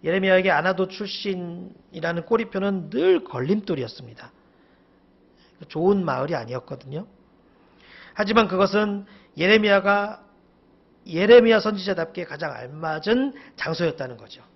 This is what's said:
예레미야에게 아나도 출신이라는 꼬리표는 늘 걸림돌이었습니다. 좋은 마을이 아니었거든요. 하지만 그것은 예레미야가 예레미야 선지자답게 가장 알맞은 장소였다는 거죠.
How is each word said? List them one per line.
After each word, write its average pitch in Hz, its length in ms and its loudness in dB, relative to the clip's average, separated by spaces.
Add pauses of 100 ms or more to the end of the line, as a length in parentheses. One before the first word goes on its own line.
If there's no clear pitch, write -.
예레미야에게 185 480 2
아나도 180 380 0
출신이라는 175 1400 -8
꼬리표는 196 640 -2
늘 180 340 2
걸림돌이었습니다. 135 1080 -6 (1400)
좋은 185 340 2
마을이 143 320 -4
아니었거든요. 131 720 -10 (1040)
하지만 214 360 2
그것은 202 560 0 (320)
예레미야가 202 840 2 (840)
예레미야 220 520 6
선지자답게 185 680 -6
가장 151 280 -10
알맞은 156 800 -4 (220)
장소였다는 156 600 -4
거죠. - 260 -20 (120)